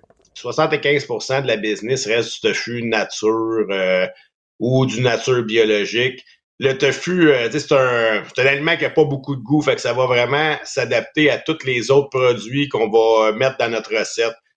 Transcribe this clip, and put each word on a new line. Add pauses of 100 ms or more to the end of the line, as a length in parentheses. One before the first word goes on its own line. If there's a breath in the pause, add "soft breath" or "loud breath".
(340)
soixante-quinze
pour
cent
de
la
business
reste
du (100)
tofu
nature,
euh, (520 loud breath)
ou
du
nature
biologique. (340 soft breath)
Le
tofu,
euh,
tu
sais,
c'est
un, (100)
c'est
un
aliment
qui
a
pas
beaucoup
de
goût,
fait
que
ça
va
vraiment
s'adapter
à
tous
les
autres
produits
qu'on
va
mettre
dans
notre
recette. (220)